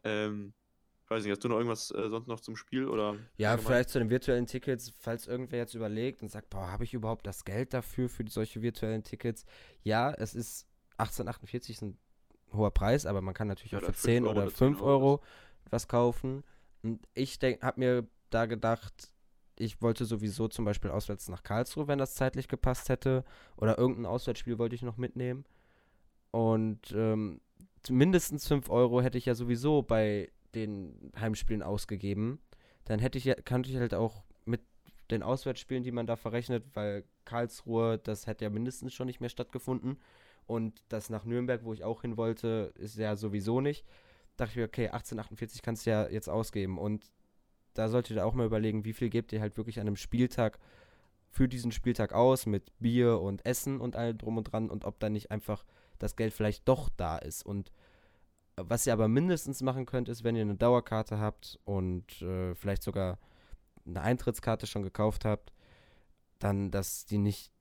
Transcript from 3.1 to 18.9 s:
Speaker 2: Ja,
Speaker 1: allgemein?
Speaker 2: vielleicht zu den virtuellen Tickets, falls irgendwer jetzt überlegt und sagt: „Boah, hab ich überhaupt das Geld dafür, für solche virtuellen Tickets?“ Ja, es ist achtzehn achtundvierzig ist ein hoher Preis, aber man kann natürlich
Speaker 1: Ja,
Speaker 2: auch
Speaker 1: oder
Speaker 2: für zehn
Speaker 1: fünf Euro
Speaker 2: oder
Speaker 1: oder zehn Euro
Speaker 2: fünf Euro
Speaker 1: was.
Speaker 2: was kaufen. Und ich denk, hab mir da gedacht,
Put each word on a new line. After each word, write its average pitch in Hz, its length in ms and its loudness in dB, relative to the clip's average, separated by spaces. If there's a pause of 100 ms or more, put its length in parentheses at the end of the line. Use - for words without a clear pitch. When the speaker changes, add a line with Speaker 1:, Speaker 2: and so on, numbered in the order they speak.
Speaker 2:
Ja, 107 140 2
Speaker 1:
allgemein? 113 160 0
Speaker 2:
vielleicht 123 220 4
zu 135 100 0
den 113 100 2
virtuellen 123 380 2
Tickets, 123 520 -4
falls 117 280 -6
irgendwer 123 320 -4
jetzt 120 140 -6
überlegt 113 480 -4
und 107 80 -10
sagt: 107 200 -14
„Boah, 95 220 -6
hab 98 100 -4
ich 117 120 -4
überhaupt 113 320 -4
das 101 200 -8
Geld 110 280 -4
dafür, 123 360 -2
für - 180 -8
solche 110 340 -4
virtuellen 110 420 -2
Tickets?“ - 420 -6 (360)
Ja, 113 300 2
es - 240 -6
ist - 320 -8 (300)
achtzehn 113 300 -2
achtundvierzig - 500 -8
ist - 40 -12
ein 101 160 -8 (560)
hoher 104 180 4
Preis, 110 340 4
aber 98 160 0
man 92 120 -4
kann 107 140 -2
natürlich - 240 -6
Speaker 1:
Ja, 101 80 -4
Speaker 2:
auch 92 40 -4
Speaker 1:
oder 90 100 0
Speaker 2:
für - 60 -4
zehn 120 240 6
Speaker 1:
fünf 120 40 4
Euro 110 40 2
Speaker 2:
oder 104 120 2
Speaker 1:
oder 98 100 -2
zehn 127 140 6
Euro 143 60 6
Speaker 2:
fünf 143 80 -4
Euro 139 400 6 (420)
Speaker 1:
was. - 80 -10
Speaker 2:
was 120 160 -2
kaufen. 123 560 2 (400)
Und 113 300 -4
ich - 260 -4
denk, 127 240 0
hab 123 140 0
mir 123 300 2 (220)
da 117 160 2
gedacht, 113 680 -2 (460)